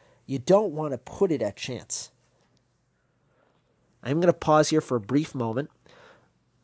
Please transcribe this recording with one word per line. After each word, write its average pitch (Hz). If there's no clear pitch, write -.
you 135
don't 180
wanna 147
put -
it 131
at 101
chance. -
I'm 143
gonna 170
pause 151
here 156
for 131
a 113
brief 131
moment. 120